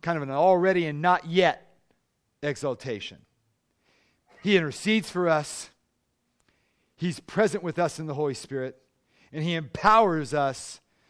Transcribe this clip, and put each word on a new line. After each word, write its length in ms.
Kind 140
of 80
an 80
already 540
and 160
not 240
yet 520
exaltation. 840
He 140
intercedes 560
for 160
us. 420
He's 240
present 460
with 120
us 220
in 80
the 60
Holy 200
Spirit, 480
and 100
he 120
empowers 800
us 460